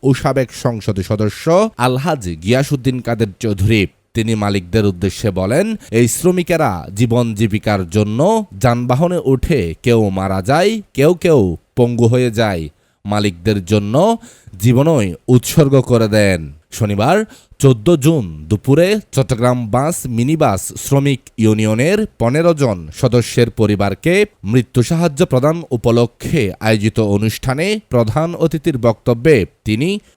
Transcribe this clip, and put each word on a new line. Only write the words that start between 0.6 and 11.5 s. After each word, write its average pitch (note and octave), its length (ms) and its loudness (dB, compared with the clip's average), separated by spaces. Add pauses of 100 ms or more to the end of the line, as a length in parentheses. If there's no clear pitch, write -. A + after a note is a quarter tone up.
সদস্য C3+ 760 0
আলহাজ B2+ 520 -2 (140)
গিয়াসউদ্দিন B2+ 580 0
কাদের A2+ 260 -2 (140)
চৌধুরী। G#2 460 0 (280)
তিনি A2+ 200 -2
মালিকদের G2+ 500 -2
উদ্দেশ্যে G2 460 -2
বলেন, F#2+ 460 -2 (140)
"এই A#2 180 2
শ্রমিকেরা D#3+ 840 -2
জীবন A#2 400 0
জীবিকার G2+ 560 -2
জন্য A#2 540 0 (140)
যানবাহনে B2+ 680 0
উঠে B2 580 0
কেউ A2+ 280 2
মারা F#2+ 320 -2
যায়, F#3+ 400 0 (120)
কেউ D3+ 200 4
কেউ B2+ 420 2 (200)